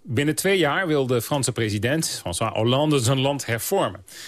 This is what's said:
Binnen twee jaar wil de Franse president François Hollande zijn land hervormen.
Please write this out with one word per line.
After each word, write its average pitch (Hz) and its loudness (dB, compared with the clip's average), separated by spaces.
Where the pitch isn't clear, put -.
Binnen 147 0
twee 190 2
jaar 165 0
wil 143 2
de 120 2
Franse 131 -2
president 113 -2
François 98 -4
Hollande 135 2
zijn 131 2
land 135 0
hervormen. 117 -2